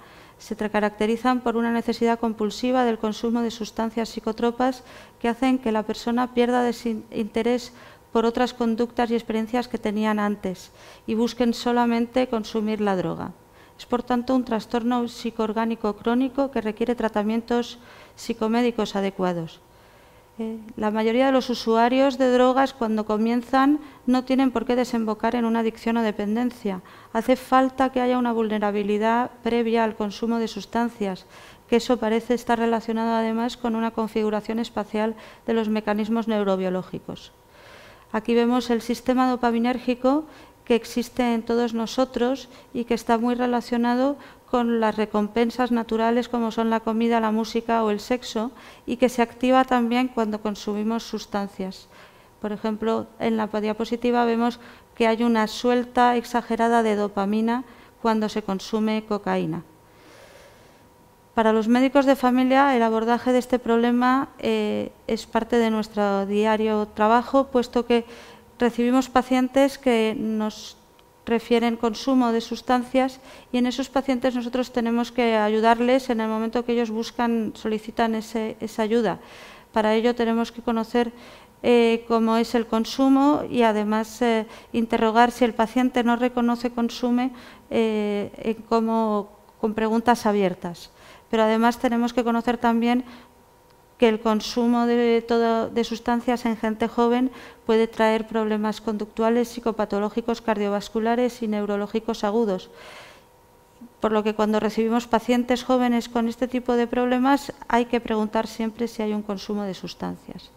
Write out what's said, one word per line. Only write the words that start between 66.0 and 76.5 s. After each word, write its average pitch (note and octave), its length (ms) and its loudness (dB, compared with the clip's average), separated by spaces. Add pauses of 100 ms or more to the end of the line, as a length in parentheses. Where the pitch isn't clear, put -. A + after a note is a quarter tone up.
diario G#3+ 680 0
trabajo, A#3+ 540 2
puesto A#3+ 400 0
que A#3 180 2 (540)
recibimos A#3+ 500 2
pacientes B3+ 720 2
que A3 360 2
nos G#3+ 600 -6 (480)
refieren A3+ 520 2
consumo A#3 560 2
de A3+ 80 2
sustancias B3 800 -2 (320)
y B3 40 0
en B3 80 2
esos B3+ 240 -4
pacientes B3+ 460 0
nosotros A#3+ 380 -4
tenemos A#3 400 0
que A3+ 240 2
ayudarles A#3 720 2
en A3+ 100 0
el A3 80 -2
momento A3+ 380 -2